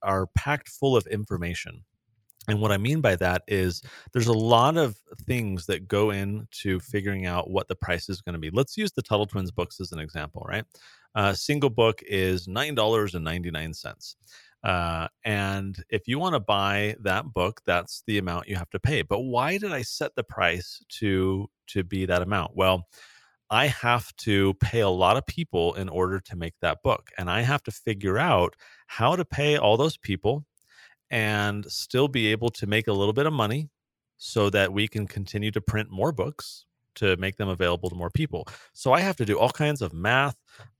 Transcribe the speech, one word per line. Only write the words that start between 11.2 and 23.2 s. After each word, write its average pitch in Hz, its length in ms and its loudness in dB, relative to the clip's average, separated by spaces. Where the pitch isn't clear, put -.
single 143 340 0
book 113 380 2
is 92 400 0
nine 139 260 -4
dollars 107 400 2
and 82 80 -4
ninety-nine 80 500 -6
cents. - 440 -14
Uh, 85 420 -2
and 98 560 -2
if 110 180 -4
you 131 100 -2
wanna 170 220 0
buy 101 600 0
that 104 300 -2
book, 90 320 -2
that's 87 440 0
the 104 100 2
amount 87 300 -4
you 98 80 -4
have 87 140 -8
to 95 100 -6
pay. 135 220 0
But 104 180 -2
why 131 380 0
did 202 120 -6
I 135 120 -4
set - 340 -6
the 113 80 -2
price 87 580 -2
to, 95 500 0
to 95 160 -2
be 95 220 -4
that 90 160 2
amount? 92 340 -2
Well, 92 320 4